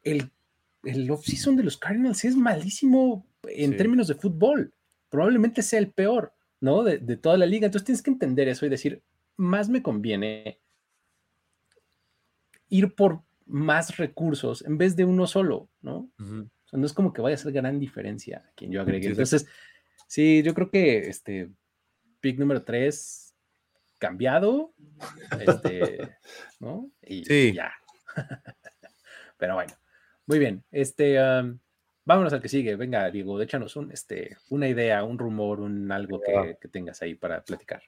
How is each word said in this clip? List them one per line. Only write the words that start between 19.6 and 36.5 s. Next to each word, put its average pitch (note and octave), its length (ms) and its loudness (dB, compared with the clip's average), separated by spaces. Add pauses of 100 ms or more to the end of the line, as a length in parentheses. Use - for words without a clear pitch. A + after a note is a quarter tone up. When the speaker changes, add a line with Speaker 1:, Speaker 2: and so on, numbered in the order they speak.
Speaker 1:
sí, D#3 360 4
yo E3 120 0
creo F3+ 160 -2
que, D#3 280 4 (100)
este, F#2+ 420 -10 (680)
pick C3 180 -2
número C#3 240 0
tres, - 720 -4 (640)
cambiado, D#3+ 720 0 (680)
este, - 580 0 (380)
Speaker 2:
<laughs> - 240 -20
Speaker 1:
¿no? F#3+ 300 -12 (120)
Y F#2 220 -12
Speaker 2:
Sí. C3+ 280 6
Speaker 1:
ya. - 200 -8 (340)
<laughs> - 500 -12 (800)
Pero F#2 180 -4
bueno, F2+ 200 -6 (520)
muy D3+ 120 2
bien. A#2 320 0
Este, C#3 480 0
am, B2+ 400 0 (460)
vámonos E3+ 280 4
al C3 80 -2
que A2+ 80 -10
sigue. A#2 280 -2
Venga, A2 340 -2
Diego, G2 320 -6
échanos A2+ 340 -8
un, D3 160 -12
este, - 440 -12 (120)
una C#3 200 -2
idea, A2+ 360 2
un A#2+ 140 -6
rumor, G#2+ 420 -4
un G2+ 320 -6
algo G2 280 -6
que, G2+ 140 -2
Speaker 2:
Ah. F2+ 240 0